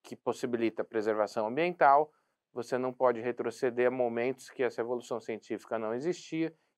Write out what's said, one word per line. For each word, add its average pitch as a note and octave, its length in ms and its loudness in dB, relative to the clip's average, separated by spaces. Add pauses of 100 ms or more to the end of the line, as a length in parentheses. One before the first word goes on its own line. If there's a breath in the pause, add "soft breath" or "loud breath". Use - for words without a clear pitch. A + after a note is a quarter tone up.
que - 100 -14
possibilita A#2 680 -2
a G#2+ 40 -4
preservação G#2+ 600 0
ambiental, D3+ 640 4 (400)
você B2 260 -4
não B2+ 140 -2
pode B2 300 2
retroceder A#2+ 640 0
a B2 40 2
momentos B2 580 -2
que - 120 -6
essa A#2+ 200 0
evolução A#2 400 -4
científica A2+ 580 -6
não A2 140 -2
existia D#3+ 600 -4 (240)